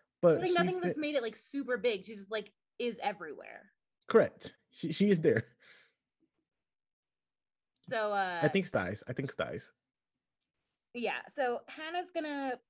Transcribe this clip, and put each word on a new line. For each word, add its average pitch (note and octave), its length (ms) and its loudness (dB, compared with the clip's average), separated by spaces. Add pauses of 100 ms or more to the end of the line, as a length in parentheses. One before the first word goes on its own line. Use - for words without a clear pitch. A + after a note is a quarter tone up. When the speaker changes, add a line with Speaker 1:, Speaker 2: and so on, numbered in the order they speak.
(200)
Speaker 1:
but E3+ 180 6
Speaker 2:
Like, F#4 80 -2
Speaker 1:
she's F4+ 80 2
Speaker 2:
nothing F4+ 260 2
that's F4 140 0
Speaker 1:
been D4+ 60 -6
Speaker 2:
made D4 140 -2
it, C4 80 0
like, A3+ 140 -6
super B3+ 420 -6
big. G3+ 260 -2
She's G#3+ 140 -14
just, G3 120 -14
like, G#3+ 200 -6 (280)
is A#3+ 240 -4
everywhere. - 680 -8 (380)
Speaker 1:
Correct. - 440 4 (180)
She, - 220 -6
she G3+ 180 4
is E3+ 100 4
there. C#3 240 4 (2500)
Speaker 2:
So, G#3+ 240 -2
uh, F#3 300 -2
Speaker 1:
I D#3 60 6
think F#3+ 180 0
Styes. G2 420 -4
I - 40 -6
think C3+ 200 -6
Styes. - 380 -6 (1200)
Speaker 2:
Yeah, G#3 260 -4 (140)
so B3 340 -2
Hannah's F4 440 -8
gonna, C#4+ 400 -4 (180)